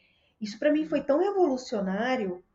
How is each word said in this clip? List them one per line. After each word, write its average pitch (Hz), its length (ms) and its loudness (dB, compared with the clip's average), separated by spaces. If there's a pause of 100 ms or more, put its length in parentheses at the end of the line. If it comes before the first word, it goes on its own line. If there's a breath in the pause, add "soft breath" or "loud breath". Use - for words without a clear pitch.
(400 soft breath)
isso - 180 -8
pra 302 140 4
mim 311 120 2
foi 294 180 -2
tão 285 160 2
revolucionário 247 1300 0 (100)